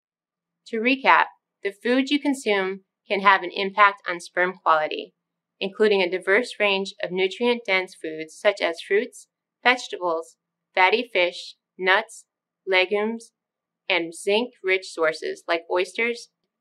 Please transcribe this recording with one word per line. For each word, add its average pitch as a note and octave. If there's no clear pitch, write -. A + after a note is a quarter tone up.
To A#3
recap, A3
the G3+
food C4
you D4
consume G3+
can G3+
have F#3+
an F3
impact G3
on F3
sperm F3+
quality, E3
including G3
a F3+
diverse F#3+
range G3
of F3
nutrient-dense F#3+
foods D#3
such G3+
as E3+
fruits, -
vegetables, F3+
fatty G3
fish, -
nuts, F#3+
legumes, G#3
and E3+
zinc-rich G3
sources D#3
like E3+
oysters, A#3